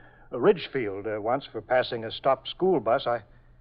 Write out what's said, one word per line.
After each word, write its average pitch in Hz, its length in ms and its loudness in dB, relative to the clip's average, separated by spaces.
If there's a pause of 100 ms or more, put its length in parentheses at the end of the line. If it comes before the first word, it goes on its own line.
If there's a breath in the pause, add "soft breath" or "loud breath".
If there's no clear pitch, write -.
(380 soft breath)
Ridgefield, 120 680 0
uh, 110 160 -4
once 123 300 -2
for 117 80 -8
passing 120 460 0
a 110 60 -8
stopped - 360 0
school 180 320 2
bus. 117 260 0
I, 120 160 -2 (400)